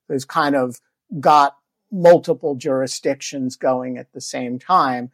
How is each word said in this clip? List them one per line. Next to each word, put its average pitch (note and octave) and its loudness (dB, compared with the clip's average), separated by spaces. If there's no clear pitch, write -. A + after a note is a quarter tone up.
who's C3+ -4
kind C#3+ -2
of B2+ -2
got D3 4
multiple E3+ 4
jurisdictions C3+ -4
going B2+ -4
at B2 -18
the - -16
same B2+ -8
time. B2+ -2